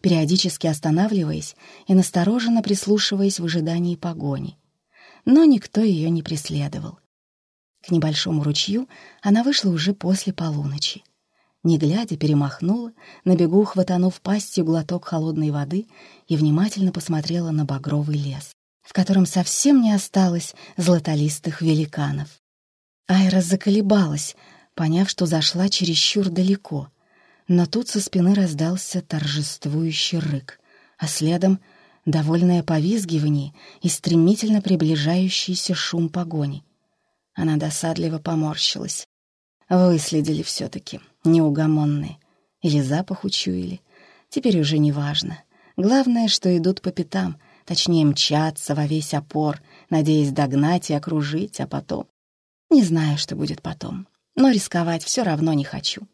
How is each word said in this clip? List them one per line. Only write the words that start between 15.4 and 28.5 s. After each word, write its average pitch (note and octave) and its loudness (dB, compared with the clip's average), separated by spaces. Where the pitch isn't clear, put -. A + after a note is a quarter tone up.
воды D3 -4
и E3 -2
внимательно F3+ 2
посмотрела E3 -4
на D3+ 0
багровый D3 -2
лес, C#3 -8
в - -20
котором F#3+ 2
совсем C4 2
не A3 4
осталось F#3 0
златолистых D#3 0
великанов. D3 -2
Айра F#3 4
заколебалась, F#3+ 0
поняв, E3+ 2
что - -2
зашла E3 0
чересчур F#3+ 0
далеко, F3+ -2
но F3 4
тут A3+ -4
со G#3 -2
спины F#3+ 2
раздался F3 -2